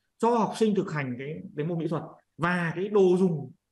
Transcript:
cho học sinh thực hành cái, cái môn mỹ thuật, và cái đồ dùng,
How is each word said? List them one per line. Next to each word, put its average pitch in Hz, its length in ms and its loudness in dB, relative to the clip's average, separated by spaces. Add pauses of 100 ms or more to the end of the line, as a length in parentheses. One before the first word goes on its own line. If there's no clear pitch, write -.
(180)
cho 226 120 2
học 226 260 2
sinh 220 180 2
thực 185 180 -2
hành 139 260 -4
cái, 156 240 -10 (140)
cái 147 100 -4
môn 170 120 -4
mỹ 165 100 -4
thuật, 160 140 -4 (340)
và 175 400 -2
cái 190 120 -4
đồ 190 300 6
dùng, 160 340 0 (200)